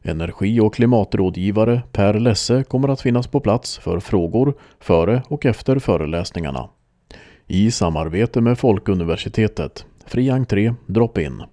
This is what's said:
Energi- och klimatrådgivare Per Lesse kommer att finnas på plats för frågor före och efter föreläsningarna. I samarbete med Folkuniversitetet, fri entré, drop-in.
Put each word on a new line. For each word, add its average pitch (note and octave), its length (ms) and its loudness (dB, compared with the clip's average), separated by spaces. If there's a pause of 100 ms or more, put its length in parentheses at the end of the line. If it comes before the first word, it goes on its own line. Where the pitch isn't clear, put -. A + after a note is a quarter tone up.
Energi- F2 580 -2
och G#2+ 140 4
klimatrådgivare A2 1080 2 (100)
Per G#2 220 2
Lesse A#2+ 500 0
kommer C3+ 260 -2
att C3 120 -4
finnas B2 260 0
på C#3+ 120 -2
plats - 380 -2
för F2 220 -4
frågor A2 540 0 (260)
före G2 480 2
och D3 180 -6
efter C3 340 0
föreläsningarna. D#2 880 -4 (800)
I G#2 240 2
samarbete E2+ 680 -2
med A#2+ 180 2
Folkuniversitetet, F#2+ 1300 -2 (200)
fri C3 240 -2
entré, A#2+ 440 0 (120)
drop-in. F#2+ 680 -2